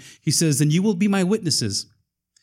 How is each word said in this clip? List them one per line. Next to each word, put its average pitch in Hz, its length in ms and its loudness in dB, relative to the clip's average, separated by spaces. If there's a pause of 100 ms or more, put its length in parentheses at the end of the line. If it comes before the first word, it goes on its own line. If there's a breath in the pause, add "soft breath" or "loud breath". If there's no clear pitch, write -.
(220 loud breath)
he - 80 -4
says, 147 300 0
"Then 151 100 2
you 180 140 2
will 214 100 2
be 196 140 0
my 196 160 0
witnesses 175 640 -2 (560)